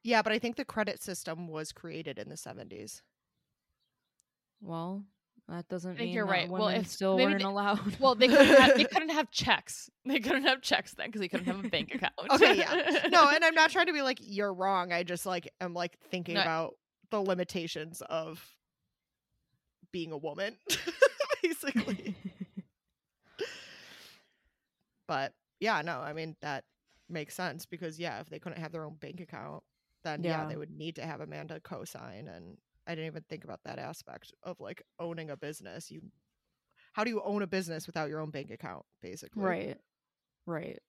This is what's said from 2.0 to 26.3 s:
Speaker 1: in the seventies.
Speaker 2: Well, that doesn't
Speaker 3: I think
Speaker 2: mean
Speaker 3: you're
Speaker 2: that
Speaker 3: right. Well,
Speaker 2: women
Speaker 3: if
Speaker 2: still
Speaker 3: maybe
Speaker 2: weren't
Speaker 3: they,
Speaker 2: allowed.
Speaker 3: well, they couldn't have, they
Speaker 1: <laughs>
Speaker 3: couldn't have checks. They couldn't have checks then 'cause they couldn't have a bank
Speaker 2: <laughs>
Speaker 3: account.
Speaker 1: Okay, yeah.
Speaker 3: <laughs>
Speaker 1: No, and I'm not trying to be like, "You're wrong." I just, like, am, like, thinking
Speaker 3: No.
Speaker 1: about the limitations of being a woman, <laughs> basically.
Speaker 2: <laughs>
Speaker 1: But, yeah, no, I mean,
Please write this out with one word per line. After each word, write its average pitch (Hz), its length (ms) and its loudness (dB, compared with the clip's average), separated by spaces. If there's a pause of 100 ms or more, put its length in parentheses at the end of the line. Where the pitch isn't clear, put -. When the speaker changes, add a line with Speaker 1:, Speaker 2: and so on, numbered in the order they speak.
Speaker 1:
in 107 100 -10
the 151 80 -12
seventies. - 680 -14 (1600)
Speaker 2:
Well, 180 440 -8 (440)
that 170 200 -10
doesn't 180 240 -6
Speaker 3:
I - 40 -10
think 226 120 -4
Speaker 2:
mean - 60 -4
Speaker 3:
you're 214 120 0
Speaker 2:
that 196 40 -2
Speaker 3:
right. 175 180 0
Well, 185 180 0
Speaker 2:
women 208 160 0
Speaker 3:
if 175 60 -6
Speaker 2:
still 190 280 2
Speaker 3:
maybe 254 140 6
Speaker 2:
weren't - 80 2
Speaker 3:
they, 196 60 0
Speaker 2:
allowed. 202 560 0
Speaker 3:
well, 262 140 6
they 240 140 8
couldn't 277 280 12
have, 269 180 12
they 247 100 6
Speaker 1:
<laughs> 240 80 -2
Speaker 3:
couldn't 311 180 2
have 302 200 0
checks. - 580 0 (160)
They 269 160 0
couldn't 262 240 2
have 262 180 4
checks - 320 0
then - 180 -6
'cause 214 80 -6
they 185 80 -2
couldn't - 180 -2
have 196 180 -4
a 240 40 -6
bank 165 220 -2
Speaker 2:
<laughs> - 40 -6
Speaker 3:
account. - 180 -2 (180)
Speaker 1:
Okay, 370 280 10
yeah. 320 500 2
Speaker 3:
<laughs> - 0 -
Speaker 1:
No, 302 200 10
and 311 160 6
I'm 330 100 6
not 320 160 8
trying 359 160 4
to 359 60 0
be 302 100 0
like, 262 180 0
"You're 202 320 -2
wrong." 185 400 0
I 175 120 0
just, 175 220 -6
like, 180 340 -4
am, 180 140 -6
like, 175 240 -6 (120)
thinking 175 240 -4
Speaker 3:
No. 196 80 2
Speaker 1:
about 160 320 0 (360)
the 214 120 -2
limitations 175 800 -4
of 160 540 -8 (1400)
being 165 200 -8
a 151 60 -8
woman, 165 380 -6 (120)
<laughs> - 760 2
basically. 247 760 -2
Speaker 2:
<laughs> - 1200 -16 (1600)
Speaker 1:
But, 135 260 -4 (280)
yeah, 196 220 0
no, 156 180 -4
I 147 120 -8
mean, 160 300 -8